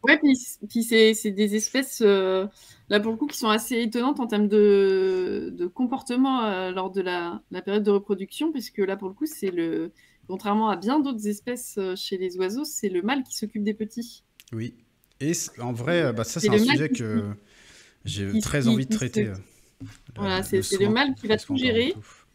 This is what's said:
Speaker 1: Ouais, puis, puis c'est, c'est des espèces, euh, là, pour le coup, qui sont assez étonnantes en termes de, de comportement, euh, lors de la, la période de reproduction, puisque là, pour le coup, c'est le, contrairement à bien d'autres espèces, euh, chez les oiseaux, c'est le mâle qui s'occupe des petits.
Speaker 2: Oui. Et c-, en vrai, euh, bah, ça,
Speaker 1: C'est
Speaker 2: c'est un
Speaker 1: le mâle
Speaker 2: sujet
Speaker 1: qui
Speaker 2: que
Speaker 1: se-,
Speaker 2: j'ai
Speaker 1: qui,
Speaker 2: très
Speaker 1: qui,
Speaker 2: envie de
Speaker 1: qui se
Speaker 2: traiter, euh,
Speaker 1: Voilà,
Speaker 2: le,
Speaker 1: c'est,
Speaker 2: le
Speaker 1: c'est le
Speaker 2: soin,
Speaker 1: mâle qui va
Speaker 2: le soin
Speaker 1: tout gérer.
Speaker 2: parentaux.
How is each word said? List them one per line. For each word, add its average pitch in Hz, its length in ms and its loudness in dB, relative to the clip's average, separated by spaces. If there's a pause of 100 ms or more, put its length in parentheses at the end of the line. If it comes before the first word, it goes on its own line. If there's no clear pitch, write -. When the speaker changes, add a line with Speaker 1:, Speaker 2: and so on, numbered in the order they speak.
Speaker 1:
Ouais, 294 140 6
puis, 277 180 6 (320)
puis 233 160 -2
c'est, 220 300 6
c'est 214 180 -2
des 202 240 0
espèces, 262 480 -2
euh, 190 440 4 (420)
là, 208 100 4
pour 226 120 0
le 220 60 -4
coup, 285 100 -2
qui - 100 -10
sont 226 120 0
assez 226 320 2
étonnantes 240 380 0
en 240 60 0
termes 208 220 2
de, 190 1080 4
de 175 120 -4
comportement, 254 800 0
euh, 185 260 -2
lors 190 180 -4
de 190 120 -4
la, 180 500 -4
la 180 100 -8
période 202 220 0
de 208 80 2
reproduction, 202 600 -2
puisque 247 280 -8
là, 196 180 0
pour 190 120 -8
le 196 40 -12
coup, 302 140 -6
c'est 202 240 -4
le, 165 400 -2 (360)
contrairement 208 420 0
à 196 60 2
bien 220 240 0
d'autres 240 280 -2
espèces, 240 500 -6
euh, 185 180 -2
chez 196 220 -6
les 180 200 -4
oiseaux, 202 280 -2
c'est - 240 -4
le 180 140 -2
mâle 262 200 0
qui - 120 -12
s'occupe 208 280 -6
des 208 120 -2
petits. 226 480 -10 (300)
Speaker 2:
Oui. 113 200 -8 (480)
Et 151 120 -2
c-, - 160 -6 (120)
en 123 100 -6
vrai, 139 320 0
euh, 131 80 2
bah, 110 140 -2
ça, - 160 -6
Speaker 1:
C'est 214 60 2
Speaker 2:
c'est 202 60 4
un 208 40 6
Speaker 1:
le 220 80 6
mâle 262 100 4
Speaker 2:
sujet 147 140 0
Speaker 1:
qui 127 100 -2
Speaker 2:
que 110 200 0
Speaker 1:
se-, 104 40 -2 (800)
Speaker 2:
j'ai 98 280 -4
Speaker 1:
qui, 214 100 2
Speaker 2:
très 147 220 0
Speaker 1:
qui, 117 40 4
Speaker 2:
envie 135 180 4
de - 40 -16
Speaker 1:
qui 220 60 0
se 208 40 -4
Speaker 2:
traiter, 131 280 -2
euh, 98 60 -8 (840)
Speaker 1:
Voilà, 190 220 -2
Speaker 2:
le, 190 40 -4
Speaker 1:
c'est, 196 140 0
Speaker 2:
le 190 40 4
Speaker 1:
c'est 190 160 -2
le 196 80 4
Speaker 2:
soin, 208 80 2
Speaker 1:
mâle 269 220 2
qui - 120 -14
va 214 80 4
Speaker 2:
le 208 40 -4
soin - 160 -6
Speaker 1:
tout 262 80 0
gérer. 247 280 2
Speaker 2:
parentaux. - 160 -10 (280)